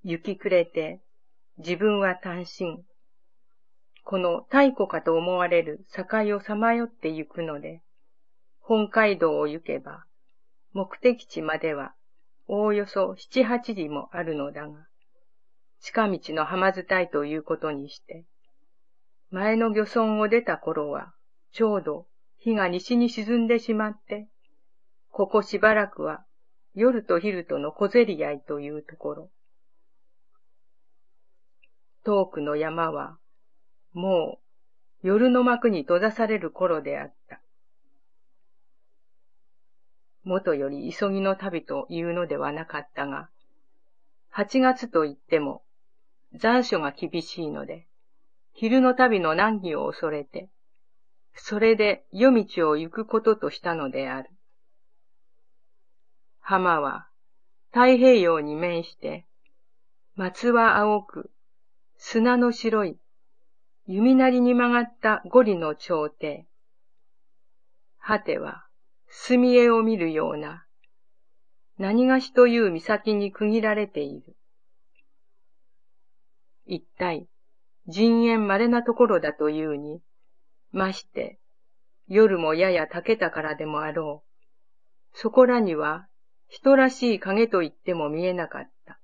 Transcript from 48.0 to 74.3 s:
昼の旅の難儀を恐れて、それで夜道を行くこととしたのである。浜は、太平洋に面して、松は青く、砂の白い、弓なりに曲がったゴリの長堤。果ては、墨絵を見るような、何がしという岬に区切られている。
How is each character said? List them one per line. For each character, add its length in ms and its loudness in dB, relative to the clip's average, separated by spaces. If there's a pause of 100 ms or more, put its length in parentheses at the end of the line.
昼 280 2
の 160 4
旅 240 2
の 160 0
難 240 2
儀 160 -6
を 100 -4
恐 240 -6
れ 140 -6
て、 260 -16 (840)
そ 240 -8
れ 180 4
で 360 0
夜 320 4
道 260 0
を 60 2
行 140 -6
く 160 -8
こ 140 0
と 160 2
と 140 -6
し 100 -18
た 140 -4
の 160 -6
で 180 -6
あ 140 -8
る。 80 -20 (2000)
浜 400 0
は、 280 -6 (600)
太 260 6
平 240 8
洋 200 2
に 140 -6
面 300 -4
し 140 -18
て、 280 -10 (880)
松 360 -4
は 260 4
青 260 2
く、 280 -16 (640)
砂 400 0
の 160 4
白 320 -2
い、 140 -8 (880)
弓 280 4
な 140 8
り 120 4
に 140 4
曲 180 2
が 80 2
っ 200 -8
た 260 0
ゴ 160 6
リ 140 2
の 180 -4
長 360 -4
堤。 360 -10 (1500)
果 220 -2
て 180 -6
は、 280 -12 (420)
墨 480 2
絵 140 8
を 120 4
見 140 0
る 160 -2
よ 200 -2
う 40 -6
な、 300 -12 (1120)
何 280 2
が 140 6
し 120 -14
と 140 10
い 120 4
う 120 2
岬 440 -2
に 180 -2
区 180 -2
切 120 2
ら 120 0
れ 120 -2
て 140 -8
い 200 -8
る。 160 -20 (2250)